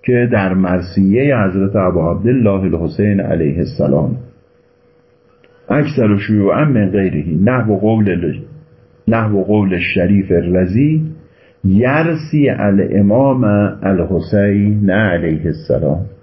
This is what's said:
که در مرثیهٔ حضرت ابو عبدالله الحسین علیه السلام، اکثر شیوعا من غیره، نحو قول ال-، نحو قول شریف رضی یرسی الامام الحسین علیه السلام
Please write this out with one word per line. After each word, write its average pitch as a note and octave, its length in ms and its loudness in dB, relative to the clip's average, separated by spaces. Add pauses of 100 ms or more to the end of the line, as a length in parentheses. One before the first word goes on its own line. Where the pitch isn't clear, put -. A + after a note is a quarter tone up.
که B2 280 2
در F#2+ 220 0
مرثیهٔ G2 880 0
حضرت G2 320 0
ابو F2+ 240 0
عبدالله G2 640 0
الحسین F#2+ 600 -2
علیه D#2+ 360 -2
السلام، - 600 -2 (1500)
اکثر G#2 480 0 (100)
شیوعا G#2+ 380 2
من G#2+ 240 2
غیره، F2+ 360 -2 (180)
نحو A2 320 2
قول G#2 340 2
ال-، E2+ 340 -4 (640)
نحو A2 360 0
قول F#2+ 360 0 (160)
شریف F#2+ 360 2
رضی F#2 720 0 (580)
یرسی C#3+ 880 0
الامام G#2 920 0 (400)
الحسین G2+ 1040 0
علیه E2+ 560 0
السلام D2+ 600 -2 (180)